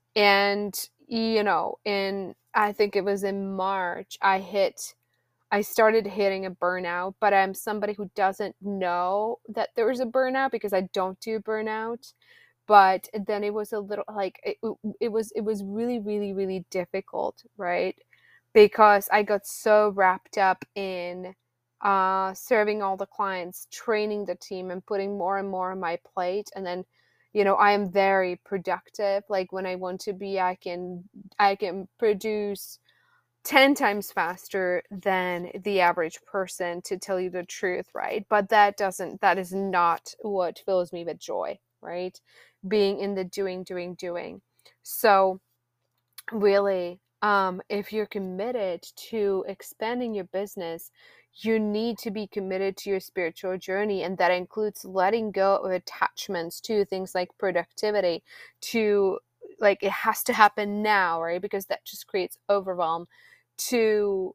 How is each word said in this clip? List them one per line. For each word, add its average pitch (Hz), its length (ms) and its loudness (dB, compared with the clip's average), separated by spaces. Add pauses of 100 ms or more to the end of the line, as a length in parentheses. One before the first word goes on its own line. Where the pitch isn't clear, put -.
(140)
and, 202 600 4 (340)
you 226 340 0
know, 180 420 0
in, 196 500 -2 (200)
I 208 180 2
think 202 240 0
it 190 80 0
was 202 200 0
in 196 300 -4
March, 190 680 -4
I 190 200 2
hit, 190 540 -2 (560)
I 208 120 0
started 220 440 4
hitting 196 380 -2
a 190 60 -6
burnout, 180 680 -2
but 208 140 4
I'm 190 220 4
somebody 208 400 -4
who 202 200 -8
doesn't 196 460 -2
know 190 800 -2 (100)
that 220 260 -4
there 233 160 2
is 254 100 -2
a 254 60 -2
burnout 262 440 0
because 208 240 -4
I 185 80 2 (100)
don't 190 280 -2
do 220 200 -4
burnout. 220 720 -6 (540)
But 190 420 8 (180)
then 208 160 -2
it 208 120 -2
was 214 180 -6
a 214 80 -4
little, 202 240 -6 (100)
like, 196 300 -4
it, - 140 -4 (420)
it 240 80 0
was, 214 240 -2
it 220 120 -4
was 208 200 -2
really, 233 340 -2
really, 208 360 -4
really 190 340 -4
difficult, - 760 -6 (140)
right? 180 420 -2 (540)
Because 208 580 8
I 208 120 4
got 202 240 -2
so 214 480 4
wrapped 190 420 2
up 190 260 2 (120)
in, 185 600 -8 (460)
uh, 190 540 2
serving 214 480 0
all 190 160 -2
the 196 80 -6
clients, 185 640 -6
training 214 560 -2
the 180 80 -4
team, 185 360 -10
and 185 140 -10
putting 202 320 -4
more 196 220 -2
and 196 100 -4
more 185 240 -4
on 190 80 -8
my 175 180 -4 (160)
plate. 190 400 -4
And 190 120 -8
then, 180 180 -6 (500)
you 208 100 4
know, 196 100 4
I 208 180 4
am 202 180 0
very 190 540 2
productive. 196 840 -4
Like, 190 240 -4
when 190 140 -6
I 185 80 -6
want 185 280 -8
to 208 100 -6
be, 196 260 -6
I 185 160 0
can, 180 480 -10 (360)
I 196 180 4
can 190 320 -6 (100)
produce 208 800 -2 (680)
ten 277 300 6
times 208 380 -2
faster 180 800 -4
than 180 600 -2 (140)
the 202 160 2
average 175 440 2
person, 180 580 -6
to - 140 -6
tell 190 220 -4
you 180 120 -4
the 180 140 -6
truth, 185 500 -6
right? - 340 -4
But 208 220 2
that 208 260 6
doesn't, 190 440 -6
that 185 180 4
is 180 140 -6
not 185 680 0
what 190 440 -4
fills 180 280 0
me 170 120 -10
with 165 140 -8
joy, - 400 -6 (220)
right? 180 400 -10 (460)
Being 202 340 2
in 202 140 -2
the 190 100 -2
doing, 185 400 -6
doing, 180 300 -8
doing. 175 480 -10 (400)
So 190 580 4 (920)
really, 196 680 2 (200)
um, 196 480 2
if 202 240 -4
you're 214 140 -2
committed 190 800 -4 (260)
to 202 380 0
expanding 226 640 -6
your 196 100 -6
business, 180 640 -8 (440)
you 220 240 0
need 214 400 -2
to 226 120 -8
be 208 160 -6
committed 190 500 -4
to - 140 -8
your 190 100 0
spiritual 185 580 -6
journey, 196 440 -2
and 175 160 -4
that 180 120 4
includes 190 540 -4
letting 196 480 0
go 196 240 4
of 185 160 -2
attachments - 880 -6
to 208 240 0
things 190 300 -6
like 180 240 -2
productivity, 185 840 0 (380)
to, 202 580 2 (400)
like, 202 240 4
it 196 80 2
has - 340 -2
to 247 80 0
happen 208 500 2
now, 185 400 2
right? 170 180 -2
Because 196 260 -6
that - 180 -6
just - 220 -16
creates 185 300 -4 (140)
overwhelm, 175 580 -2 (480)
to, 208 800 0